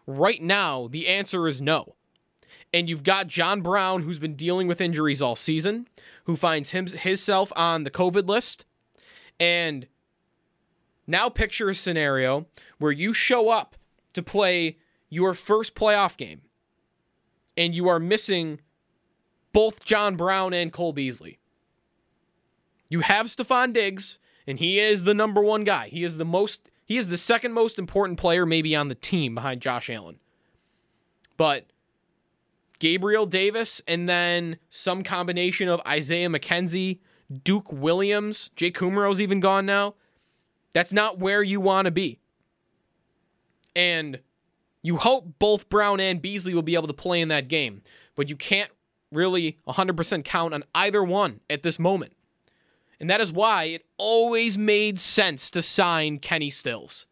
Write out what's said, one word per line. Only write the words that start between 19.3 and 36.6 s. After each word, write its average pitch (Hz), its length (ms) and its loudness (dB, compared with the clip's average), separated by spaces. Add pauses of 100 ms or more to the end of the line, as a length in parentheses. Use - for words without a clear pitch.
both 220 280 4
John 208 340 2
Brown 185 360 0
and 175 180 0
Cole 170 220 -4
Beasley. 135 460 -8 (1500)
You 165 100 -2
have 202 280 2
Stefon 247 440 0
Diggs, 196 460 -4 (280)
and 135 120 -8
he 180 200 0
is 208 260 2
the 208 100 4
number 208 260 2
one 208 240 2
guy. 143 240 -2
He 170 160 -6
is 160 140 -6
the 165 80 -4
most, 190 420 -2 (160)
he 226 140 -4
is 202 100 -2
the 175 80 -4
second 233 380 0
most 226 240 0
important 185 400 -2
player 175 260 2
maybe 160 320 0
on 147 120 0
the 127 60 -6
team 139 400 -2
behind 123 280 -6
Josh 120 260 -4
Allen. 104 300 -12 (1200)
But 147 300 0 (1120)
Gabriel 190 460 2
Davis 202 640 -2
and 175 220 -2
then 175 480 0 (100)
some 185 340 -4
combination 180 680 -2
of 170 160 2
Isaiah 156 420 0
McKenzie, 180 680 0 (460)